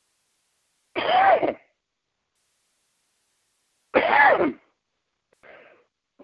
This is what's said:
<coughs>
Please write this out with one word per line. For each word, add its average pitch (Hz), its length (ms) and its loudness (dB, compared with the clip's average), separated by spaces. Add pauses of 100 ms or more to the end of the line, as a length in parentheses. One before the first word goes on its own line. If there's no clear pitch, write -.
(4000)
<coughs> - 40 -20 (1700)